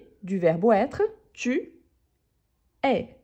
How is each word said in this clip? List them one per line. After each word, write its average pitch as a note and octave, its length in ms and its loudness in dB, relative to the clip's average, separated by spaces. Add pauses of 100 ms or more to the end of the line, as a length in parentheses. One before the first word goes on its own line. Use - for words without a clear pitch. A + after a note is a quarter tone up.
(240)
du F#3+ 160 -6
verbe E3+ 320 2
être, G3+ 300 0 (320)
tu B3+ 400 -6 (1120)
es, B3+ 400 0